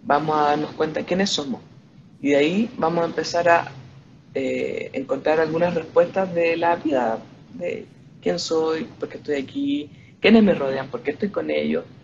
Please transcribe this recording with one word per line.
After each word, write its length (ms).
vamos 340
a 120
darnos 220
cuenta 320
quiénes 260
somos. 300
Y 80
de 60
ahí 420
vamos 260
a 20
empezar 420
a, 220
eh, 600
encontrar 460
algunas 340
respuestas 600
de 220
la 200
vida, 420
de 320
quién 160
soy, 460
por 100
qué 100
estoy 180
aquí, 540
quiénes 220
me 120
rodean, 340
por 140
qué 100
estoy 160
con 220
ellos. 340